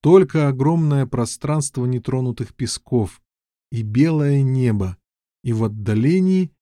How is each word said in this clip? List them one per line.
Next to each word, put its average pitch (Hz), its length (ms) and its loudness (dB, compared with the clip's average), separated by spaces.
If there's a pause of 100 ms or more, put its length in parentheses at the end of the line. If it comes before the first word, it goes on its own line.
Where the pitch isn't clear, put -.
Только 156 440 4
огромное 143 580 0
пространство 139 800 -4
нетронутых 127 680 -4
песков - 680 -4 (480)
и 113 100 -4
белое 143 640 0
небо, 117 560 0 (440)
и 123 80 -4
в 110 120 -2
отдалении 139 880 0 (100)